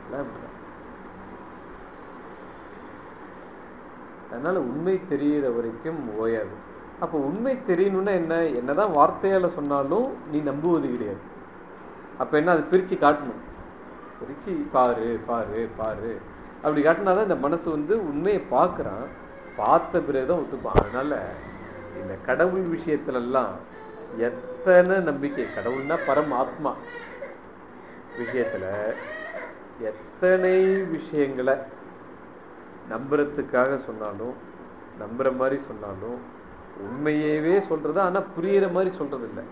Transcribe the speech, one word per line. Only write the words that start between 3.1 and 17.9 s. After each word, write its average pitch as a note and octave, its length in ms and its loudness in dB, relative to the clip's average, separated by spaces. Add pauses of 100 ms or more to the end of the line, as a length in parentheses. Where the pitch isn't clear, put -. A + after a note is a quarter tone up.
அதனால D3+ 260 0 (140)
உண்மை E3+ 260 2 (160)
தெரியிற D3 340 4 (120)
வரைக்கும் A#2+ 420 -4 (220)
ஓயாது. A2 340 0 (440)
அப்போ E3 180 -2 (100)
உண்மை A3+ 260 0 (140)
தெரியணும்னா F#3+ 540 4
என்ன? E3 140 0 (240)
என்னதான் D#3+ 380 2
வார்த்தையால F3+ 600 6
சொன்னாலும் C#3+ 500 2 (240)
நீ D3 80 2 (100)
நம்புவது D3 440 2
கிடையாது. G#2 280 -4 (960)
அப்ப B2+ 220 -2
என்ன, E3+ 160 4
அது D3+ 160 4
பிரிச்சு F#3 320 4
காட்டணும். D3 380 4 (800)
பிரிச்சு D#3+ 340 -8 (200)
"பாரு, A#2+ 360 6 (180)
பாரு, A2 340 0 (160)
பாரு" A2 360 -4 (480)
அப்படி D3+ 220 2
காட்டினாதான் F#3+ 440 6
இந்த E3+ 180 4
மனசு E3 300 0
வந்து D3+ 180 2 (160)